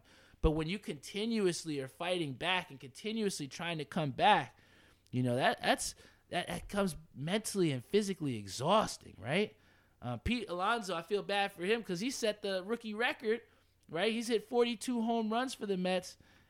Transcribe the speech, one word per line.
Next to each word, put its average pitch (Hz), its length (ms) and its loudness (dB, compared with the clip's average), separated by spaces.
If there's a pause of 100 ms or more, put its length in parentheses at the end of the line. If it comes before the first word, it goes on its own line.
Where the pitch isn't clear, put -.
(440)
but 160 80 6
when 156 180 0
you 190 80 -2
continuously 185 1040 -2
are 131 60 -6
fighting 170 460 -2
back 170 360 0
and 139 100 -16
continuously 196 680 -4
trying 170 320 -6
to 143 60 -6
come 151 260 -2
back, 156 440 4 (540)
you 127 140 0
know, 120 120 2
that, 123 260 2
that's, - 340 0 (340)
that, - 180 -2
that - 220 -6
comes 196 260 0 (200)
mentally 180 560 0
and 127 120 -2
physically 185 540 0
exhausting, 131 800 0
right? 156 380 -2 (440)
Uh, 123 180 -6
Pete 220 300 -2
Alonso, 190 480 -2
I 165 60 -4
feel 202 220 -2
bad 202 280 0
for 170 120 -8
him 220 180 2
'cause 180 180 -4
he 247 120 -2
set 214 320 -2
the 190 200 -2
rookie 220 300 -4
record, 226 480 0 (480)
right? 196 240 2
He's 226 140 -2
hit 220 200 0
forty-two 240 540 2
home 226 320 2
runs 254 220 -2
for - 100 -8
the 196 120 0
Mets, 180 400 0 (320)